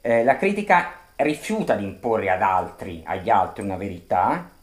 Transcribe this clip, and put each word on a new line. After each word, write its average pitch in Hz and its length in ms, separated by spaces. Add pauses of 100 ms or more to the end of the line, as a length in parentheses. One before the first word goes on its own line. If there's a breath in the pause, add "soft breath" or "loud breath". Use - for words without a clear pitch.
Eh, 117 220
la 131 140
critica 196 560 (240)
rifiuta 151 580
di 101 80
imporre 98 460
ad 92 120
altri, 90 640
agli 90 240
altri 101 340
una 95 140
verità 98 720 (140)